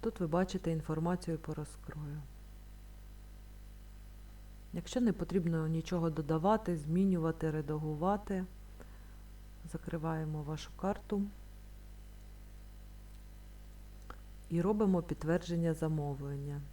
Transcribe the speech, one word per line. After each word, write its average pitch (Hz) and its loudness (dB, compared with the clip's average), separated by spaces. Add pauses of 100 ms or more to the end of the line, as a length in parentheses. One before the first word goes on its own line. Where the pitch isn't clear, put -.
Тут - 0
ви 175 2
бачите 180 4
інформацію 165 2
по 156 -4
розкрою. 151 -6 (2500)
Якщо 175 0
не 226 6
потрібно 165 2
нічого 165 2
додавати, 160 4
змінювати, 160 4
редагувати, 156 2 (1300)
закриваємо 160 -2
вашу 151 -4
карту 202 0 (3250)
і 165 6
робимо 196 8
підтвердження 170 4
замовлення. 143 0 (120)